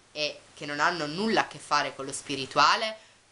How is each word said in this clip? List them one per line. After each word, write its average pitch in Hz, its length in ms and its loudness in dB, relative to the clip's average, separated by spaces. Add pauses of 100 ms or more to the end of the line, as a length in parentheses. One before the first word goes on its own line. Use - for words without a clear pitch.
(120)
e 147 280 -4 (140)
che 156 120 -12
non 147 140 -4
hanno 165 260 2
nulla 175 360 0
a - 40 0
che - 120 -14
fare 143 360 0
con 135 120 -10
lo 139 60 -8
spirituale, 151 840 2 (360)